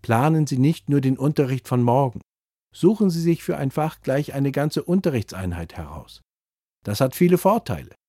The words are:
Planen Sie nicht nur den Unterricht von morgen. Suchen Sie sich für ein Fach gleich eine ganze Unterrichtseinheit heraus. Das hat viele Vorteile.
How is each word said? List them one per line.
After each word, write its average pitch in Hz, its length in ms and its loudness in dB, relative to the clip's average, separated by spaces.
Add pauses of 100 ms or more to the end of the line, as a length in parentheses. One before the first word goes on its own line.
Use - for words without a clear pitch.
Planen 147 460 2
Sie 135 100 -4
nicht 143 320 0
nur 143 100 4
den 131 180 0
Unterricht 135 520 0
von 123 120 2
morgen. 123 380 2 (560)
Suchen 208 340 2
Sie 170 120 -2
sich 165 200 0
für 170 140 -6
ein 139 160 -4
Fach 156 300 -4
gleich 139 320 -2
eine 139 180 0
ganze 143 320 -2
Unterrichtseinheit 95 960 -2
heraus. 76 420 -14 (640)
Das 101 160 -4
hat 131 160 0
viele 175 220 4
Vorteile. 170 580 -2 (140)